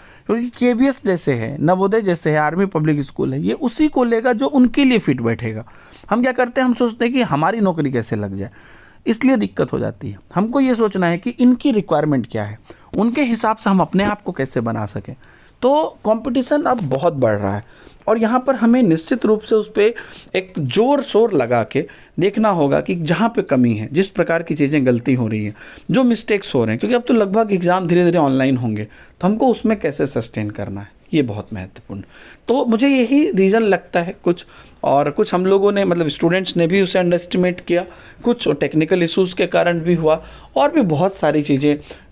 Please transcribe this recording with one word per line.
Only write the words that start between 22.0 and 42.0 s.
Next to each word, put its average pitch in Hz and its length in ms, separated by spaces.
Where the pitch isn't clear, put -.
देखना 208 280
होगा 147 320
कि 190 140
जहाँ 170 340
पे 208 140
कमी 123 320
है, 107 180
जिस 190 160
प्रकार 165 340
की 165 120
चीज़ें 147 320
गलती 123 280
हो 120 140
रही 107 160
हैं, 104 100
जो 247 140
मिस्टेक्स 220 500
हो 120 100
रहे 110 80
हैं, 123 80
क्योंकि 220 140
अब 240 80
तो 247 120
लगभग 208 380
एग्जाम 180 340
धीरे 175 180
धीरे 175 140
ऑनलाइन 135 380
होंगे, 110 280
तो - 420
हमको 220 200
उसमें 220 340
कैसे 151 260
सस्टेन 110 440
करना 101 300
है, 101 120
ये 151 80
बहुत 107 300
महत्वपूर्ण। 98 480
तो 269 160
मुझे 226 240
यही 269 420
रीज़न 190 300
लगता 185 400
है 170 240
कुछ, 175 220
और 143 260
कुछ 208 240
हम 180 120
लोगों 196 260
ने, 202 120
मतलब 170 240
स्टूडेंट्स 175 480
ने 170 100
भी 190 160
उसे 185 160
अंडरएस्टिमेट 180 640
किया, 175 240
कुछ 240 240
टेक्निकल 156 540
इश्यूज 180 300
के 185 140
कारण 170 340
भी 170 140
हुआ, 160 300
और 285 160
भी 320 80
बहुत 185 340
सारी 151 280
चीज़ें 147 340